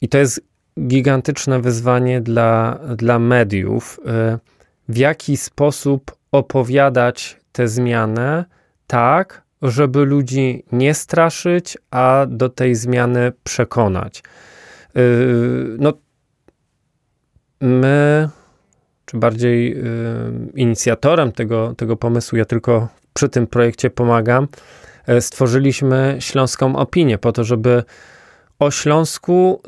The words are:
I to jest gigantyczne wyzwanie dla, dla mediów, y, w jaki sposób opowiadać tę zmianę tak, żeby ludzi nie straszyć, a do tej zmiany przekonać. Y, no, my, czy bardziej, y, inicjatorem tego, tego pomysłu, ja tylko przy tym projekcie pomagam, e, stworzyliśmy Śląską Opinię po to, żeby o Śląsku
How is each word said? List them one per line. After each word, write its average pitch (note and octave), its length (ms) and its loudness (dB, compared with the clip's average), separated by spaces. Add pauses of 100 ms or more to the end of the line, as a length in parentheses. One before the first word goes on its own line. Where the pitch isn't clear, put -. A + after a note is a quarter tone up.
I B2+ 80 -4
to C#3 80 0
jest C#3 240 0 (460)
gigantyczne C3 760 0
wyzwanie B2 600 0
dla, A2+ 580 0 (180)
dla A#2 220 2
mediów, A2 800 0 (360)
y, A#2 40 -8 (500)
w A2+ 80 -4
jaki C#3+ 400 0
sposób - 800 -2 (160)
opowiadać B2+ 1080 0 (120)
tę B2 160 -2
zmianę A#2+ 800 -2 (420)
tak, C3 560 0 (180)
żeby C#3 440 2
ludzi C3 680 0
nie C3 220 2
straszyć, F3 840 -2 (140)
a C3 380 2
do B2 200 -2
tej B2+ 260 0
zmiany B2 560 0 (120)
przekonać. G2+ 800 -2 (760)
Y, B2 840 2
no, D3 140 2 (1700)
my, D3 680 2 (760)
czy - 120 -10
bardziej, A#2+ 600 0
y, - 60 -8 (720)
inicjatorem B2 760 0
tego, A2+ 460 -4
tego A2+ 180 -4
pomysłu, A#2 420 -2
ja A2 80 2
tylko A2+ 420 0 (260)
przy C#3 160 0
tym A#2+ 180 0
projekcie A#2+ 420 0
pomagam, A#2+ 580 2 (600)
e, A#2+ 140 4
stworzyliśmy C3+ 1000 0
Śląską C3 560 -2
Opinię C3+ 420 2
po A#2 140 0
to, A#2 120 -2
żeby A#2+ 400 0 (760)
o C#3+ 120 2
Śląsku F3 960 0